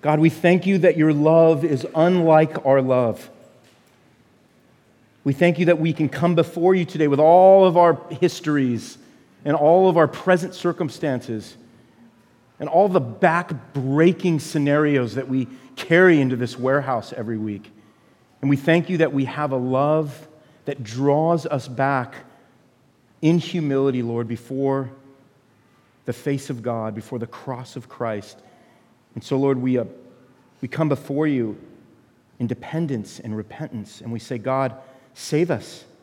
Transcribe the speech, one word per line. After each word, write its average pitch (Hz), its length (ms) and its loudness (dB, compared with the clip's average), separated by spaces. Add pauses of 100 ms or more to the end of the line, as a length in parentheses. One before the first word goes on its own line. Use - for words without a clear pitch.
God, 151 200 2
we 160 100 6
thank 175 340 2
you 190 140 0
that 165 180 4
your 156 160 2
love 160 540 4
is 147 280 -2
unlike 160 720 2
our 135 160 4
love. 127 480 -2 (1900)
We 139 120 -2
thank 175 240 2
you 175 80 0
that 170 120 4
we 160 140 0
can 156 160 -2
come 170 260 -2
before 170 400 0
you 180 120 0
today 151 220 -2
with 139 120 4
all 185 460 8
of 175 100 2
our 170 320 4
histories 139 880 -2 (480)
and 147 100 -2
all 170 360 4
of 170 80 2
our 151 100 4
present 165 460 -2
circumstances 127 1000 -6 (1040)
and - 80 -8
all 190 200 4
the 180 120 2
back-breaking 160 1400 0
scenarios 143 760 0
that 131 120 -6
we 131 180 -2 (300)
carry 170 440 4
into 127 160 0
this 117 220 -6
warehouse 131 540 -4
every 113 260 -8
week. 104 320 -10 (680)
And 139 80 -2
we 143 80 2
thank 165 320 0
you 180 100 -4
that 151 140 2
we 139 140 -2
have 139 260 -6
a 135 40 -4
love 139 680 -2 (380)
that 143 180 -8
draws 143 640 0
us 135 220 -6
back 135 460 -2 (1080)
in 165 160 2
humility, 139 640 -2
Lord, 117 260 -6
before 135 640 -4 (1120)
the 120 80 -8
face 143 380 -6
of 120 120 -10
God, 110 320 -6
before 110 240 -12
the 117 80 -8
cross 123 480 -14
of 120 140 -16
Christ. 107 500 -10 (760)
And - 80 -12
so, 139 140 -4
Lord, 135 240 0
we, 127 180 -2
uh, 113 60 -2 (760)
we - 80 -10
come 156 200 -4
before 143 380 -4
you 120 320 -4 (800)
in 120 100 -6
dependence 127 720 -8
and 107 160 -10
repentance, 107 640 -14
and 117 120 -12
we 117 60 -8
say, 123 180 -10
"God, 131 380 -4 (400)
save 165 360 -2
us. - 340 -8 (180)